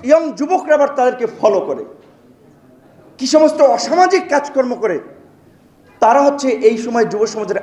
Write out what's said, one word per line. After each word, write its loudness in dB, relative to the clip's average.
ইয়ং 4
যুবকরা -2
আবার 2
তাদেরকে 0
ফলো 0
করে, -6
কি -6
সমস্ত 4
অসামাজিক 2
কাজকর্ম -2
করে। -4
তারা 4
হচ্ছে 0
এই 2
সময় -2
যুব -4
সমাজের -6